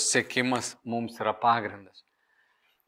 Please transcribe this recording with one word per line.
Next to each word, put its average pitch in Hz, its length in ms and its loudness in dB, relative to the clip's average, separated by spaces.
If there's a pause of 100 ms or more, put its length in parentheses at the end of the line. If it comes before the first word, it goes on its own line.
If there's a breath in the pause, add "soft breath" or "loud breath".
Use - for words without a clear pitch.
sekimas 123 720 0
mums 117 400 -6
yra 107 140 0
pagrindas. 104 680 0 (840)